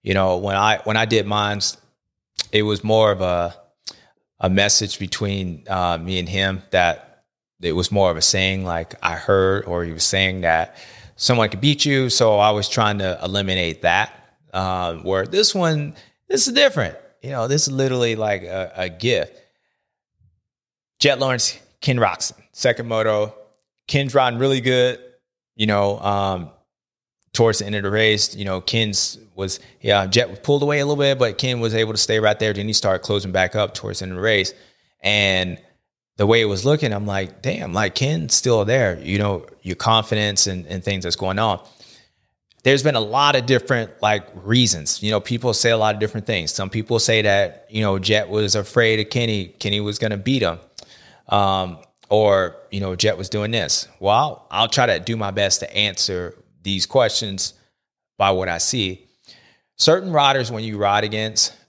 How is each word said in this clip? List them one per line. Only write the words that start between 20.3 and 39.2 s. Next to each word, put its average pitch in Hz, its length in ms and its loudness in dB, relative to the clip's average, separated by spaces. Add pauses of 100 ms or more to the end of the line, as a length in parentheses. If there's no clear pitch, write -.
Jet 135 220 2
Lawrence, 127 380 -2 (220)
Ken 127 180 0
Roczen, 95 420 -2 (120)
second 120 360 -2
moto. 110 460 0 (520)
Ken's 139 280 0
riding 127 240 4
really 135 220 2
good, 127 380 2 (560)
you 107 120 0
know, 101 340 2
um, 98 500 -2 (840)
towards 117 280 2
the 101 60 -6
end 104 100 -4
of 101 60 -4
the 98 80 -2
race. 107 440 2
You 98 100 -10
know, 95 160 -4
Ken's 107 580 -2 (160)
was, 95 260 -6 (200)
yeah, 101 260 2
Jet 117 360 0
pulled 143 200 2
away 147 180 0
a 139 60 0
little 143 140 -2
bit, 139 180 2
but 113 200 0
Ken 123 220 -2
was 113 140 0
able 110 180 0
to 107 60 -4
stay 110 200 0
right 107 200 4
there. 110 140 0
Then 101 140 -4
he 110 60 -4
started 95 280 0
closing 98 300 -2
back 92 240 0
up 104 200 -2
towards - 260 -8
the 95 40 -8
end 92 80 -10
of 92 40 -8
the 90 60 -6
race. 101 300 2 (480)
And 95 580 2 (580)
the 104 100 2
way 117 140 6
it 110 60 2
was 98 180 -4
looking, 143 280 2
I'm 101 140 -6
like, 98 360 -6
"Damn, - 300 -6
like, 101 220 -2
Ken's 151 400 -2
still 113 300 2
there," 107 360 0
you 90 180 -2
know, 101 280 -2 (160)